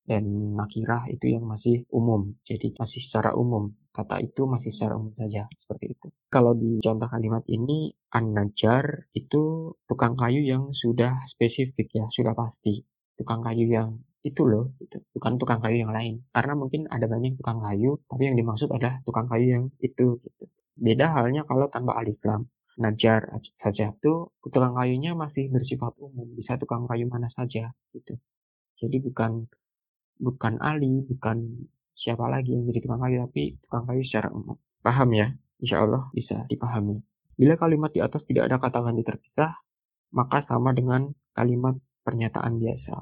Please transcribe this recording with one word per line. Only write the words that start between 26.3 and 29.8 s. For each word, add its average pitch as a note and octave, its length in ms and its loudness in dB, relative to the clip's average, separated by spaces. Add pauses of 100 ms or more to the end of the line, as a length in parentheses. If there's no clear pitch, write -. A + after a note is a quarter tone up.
bisa A#2 220 -4
tukang A#2+ 320 -4
kayu A#2+ 240 -2
mana A#2+ 240 -4
saja, B2 400 -6 (160)
gitu. - 240 -14 (640)
Jadi C3 240 -2
bukan, A#2 480 -4 (640)